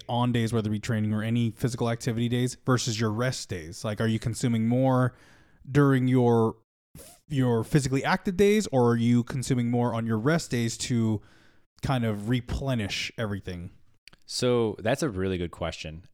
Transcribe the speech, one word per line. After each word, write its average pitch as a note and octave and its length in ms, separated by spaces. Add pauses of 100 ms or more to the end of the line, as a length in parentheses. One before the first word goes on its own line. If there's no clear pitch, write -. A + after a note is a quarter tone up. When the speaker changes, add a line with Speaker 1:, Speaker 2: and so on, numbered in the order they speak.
Speaker 1:
on A#2+ 220
days, A2+ 220
whether G#2+ 160
it - 40
be G#2 60
training G#2+ 340
or G#2+ 100
any A#2 280
physical A#2 380
activity A#2 400
days, B2 360
versus A#2+ 340
your A2 120
rest B2 380
days? E2+ 360
Like, G#2+ 160
are A2+ 60
you A2+ 120
consuming A2+ 480
more B2+ 460 (560)
during C3+ 380
your, A#2+ 480 (760)
your B2 340
physically C3+ 400
active F3+ 340
days, G#3 340
or B2 200
are A#2 60
you A#2 260
consuming B2 460
more A#2+ 240
on A2+ 120
your A2+ 140
rest D3+ 320
days A#2 280
to A2 420 (600)
kind C3 240
of G#2 240
replenish A#2+ 880
everything? F#2+ 540 (540)
Speaker 2:
So A#2+ 540
that's B2 240
a D3+ 60
really F#2 280
good F2 140
question. D#2+ 520 (100)